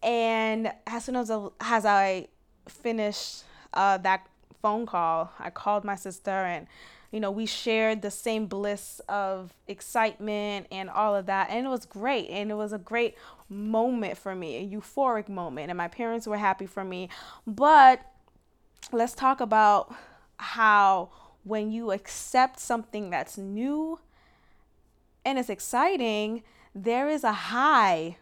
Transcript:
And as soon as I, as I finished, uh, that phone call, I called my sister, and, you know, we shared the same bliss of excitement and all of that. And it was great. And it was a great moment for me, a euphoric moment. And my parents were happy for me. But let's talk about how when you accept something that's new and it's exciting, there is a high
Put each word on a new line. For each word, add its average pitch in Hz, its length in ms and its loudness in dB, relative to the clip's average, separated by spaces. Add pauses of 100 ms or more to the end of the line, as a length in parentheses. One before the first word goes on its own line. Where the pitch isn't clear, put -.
And 226 680 0 (160)
as 233 180 -8
soon 254 100 -6
as 247 160 -4
I, 208 160 -6 (140)
as 226 240 0
I 196 420 4 (400)
finished, - 760 -6 (300)
uh, 196 260 4
that 190 280 0 (340)
phone 220 240 -2
call, 165 540 -2
I - 100 -10
called 202 340 -2
my 202 120 -6
sister, 190 360 -10
and, 180 360 -4 (440)
you 220 80 -6
know, 202 120 -2
we 214 140 -4
shared 220 560 0
the 208 100 -6
same 220 360 -4
bliss 202 600 -6
of 190 440 -4 (140)
excitement 208 1040 -4
and 190 180 -8
all 208 260 0
of 196 120 -2
that. 196 220 0
And 240 160 -2
it 269 40 -4
was 247 160 -4
great. 233 440 -4
And 202 220 -6
it 208 40 -4
was 208 180 -6
a 214 60 -8
great 226 360 -2 (340)
moment 220 680 -2
for 190 180 -8
me, 165 220 -8
a 196 200 -8
euphoric 226 520 -2
moment. 160 400 -8
And 180 80 -6
my 175 120 -4
parents 233 360 -6
were 208 120 -4
happy 196 280 0
for 190 180 -10
me. 185 260 -10 (360)
But 262 560 8 (920)
let's 240 220 0
talk 269 280 2
about 214 520 4 (440)
how 202 720 4 (340)
when 214 280 -4
you 226 200 -4
accept 254 680 0
something 214 500 -6
that's - 280 -4
new 269 640 -4 (1300)
and 269 140 0
it's 247 100 -4
exciting, 226 960 -2 (320)
there 233 340 0
is 302 140 -2
a 226 100 2
high 196 880 2